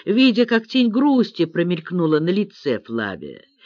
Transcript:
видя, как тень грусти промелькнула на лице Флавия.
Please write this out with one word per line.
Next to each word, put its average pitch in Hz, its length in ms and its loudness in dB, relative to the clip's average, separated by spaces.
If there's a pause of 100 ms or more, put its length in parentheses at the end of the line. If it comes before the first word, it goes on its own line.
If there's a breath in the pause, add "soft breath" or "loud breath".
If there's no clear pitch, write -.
видя, 233 400 4
как 226 220 -2
тень 254 220 2
грусти 254 540 0
промелькнула 165 760 -2
на 160 100 -2
лице 185 500 -2
Флавия. 95 640 -10 (220 loud breath)